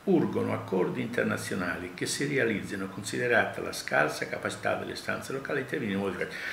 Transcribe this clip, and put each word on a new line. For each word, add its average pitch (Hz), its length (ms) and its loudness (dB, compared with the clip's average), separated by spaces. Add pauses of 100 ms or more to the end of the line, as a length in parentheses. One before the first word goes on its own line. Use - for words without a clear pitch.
"Urgono 107 500 4
accordi - 480 2
internazionali 95 920 0
che 123 120 -4
si - 200 0
realizzino 101 600 0
considerata 110 720 2
la 90 120 -4
scarsa - 540 0
capacità - 500 -2
delle 98 160 -4
istanze - 400 -4
locali 143 260 -4
di 131 60 0
intervenire 120 340 -2
in 98 60 2
modo 95 100 0
efficace. - 220 -4 (160)